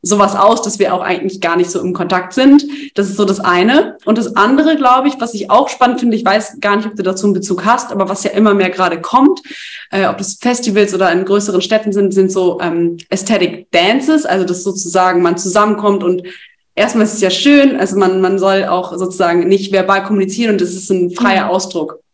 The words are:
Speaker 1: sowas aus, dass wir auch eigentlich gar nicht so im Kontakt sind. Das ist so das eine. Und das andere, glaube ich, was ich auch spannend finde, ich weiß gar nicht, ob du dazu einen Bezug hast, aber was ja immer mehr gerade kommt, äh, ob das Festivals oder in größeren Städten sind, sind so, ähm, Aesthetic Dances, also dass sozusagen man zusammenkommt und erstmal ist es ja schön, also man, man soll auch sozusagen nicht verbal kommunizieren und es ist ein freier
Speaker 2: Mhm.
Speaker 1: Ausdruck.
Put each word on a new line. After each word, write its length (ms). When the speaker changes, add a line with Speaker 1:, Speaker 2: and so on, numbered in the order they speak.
Speaker 1:
sowas 300
aus, 240
dass 180
wir 140
auch 80
eigentlich 400
gar 160
nicht 140
so 100
im 140
Kontakt 400
sind. 280
Das 140
ist 80
so 80
das 160
eine. 640
Und 140
das 180
andere, 400
glaube 320
ich, 100
was 140
ich 180
auch 200
spannend 300
finde, 140
ich 120
weiß 340
gar 160
nicht, 100
ob 80
du 80
dazu 240
einen 60
Bezug 320
hast, 260
aber 200
was 120
ja 100
immer 200
mehr 160
gerade 320
kommt, 400
äh, 160
ob 120
das 160
Festivals 580
oder 180
in 140
größeren 380
Städten 320
sind, 180
sind 180
so, 300
ähm, 380
Aesthetic 600
Dances, 560
also 180
dass 180
sozusagen 600
man 160
zusammenkommt 680
und 180
erstmal 320
ist 80
es 80
ja 80
schön, 500
also 160
man, 240
man 180
soll 260
auch 340
sozusagen 500
nicht 240
verbal 320
kommunizieren 480
und 80
es 140
ist 160
ein 220
freier 340
Speaker 2:
Mhm. 40
Speaker 1:
Ausdruck. 500